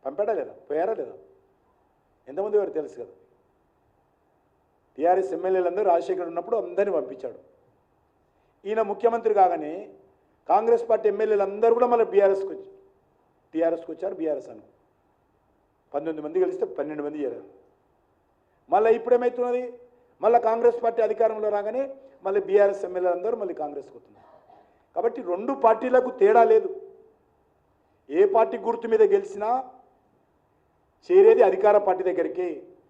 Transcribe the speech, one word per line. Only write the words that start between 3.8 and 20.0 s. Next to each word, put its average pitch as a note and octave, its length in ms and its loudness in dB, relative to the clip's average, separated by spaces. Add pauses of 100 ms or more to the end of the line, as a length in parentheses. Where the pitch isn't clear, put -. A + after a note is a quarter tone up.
టీఆర్ఎస్ F3+ 420 0
ఎమ్మెల్యేలందరూ F#3 540 -2
రాజశేఖర్ F3 400 -2
ఉన్నప్పుడు F3 320 -6
అందరినీ F3+ 360 -4
పంపించాడు. C3 400 -12 (1300)
ఈయన A3 140 -2 (100)
ముఖ్యమంత్రి A3 480 0
కాగానే E3 340 2 (760)
కాంగ్రెస్ A3+ 380 2
పార్టీ A3 240 0
ఎమ్మెల్యేలందరూ G#3+ 640 0
కూడా A#3+ 140 2
మళ్ళీ A#3 220 2
బీఆర్ఎస్కి G3 400 2
వచ్చి-, - 180 -18 (800)
టీఆర్ఎస్కి E3 420 -2
వచ్చారు, F#3+ 280 -8
బీఆర్ఎస్ D3 320 -6
అను. G#2+ 100 -20 (1300)
పంతొమ్మిది D3+ 320 -8
మంది F3+ 180 0
కలిస్తే F#3 220 -4 (120)
పన్నెండు D3+ 280 -8
మంది D3+ 180 -8
చేరారు. A#2+ 240 -10 (1300)
మళ్ళీ G#3+ 160 4 (100)
ఇప్పుడు B3 180 0
ఏమవుతున్నది? B3 460 -2 (600)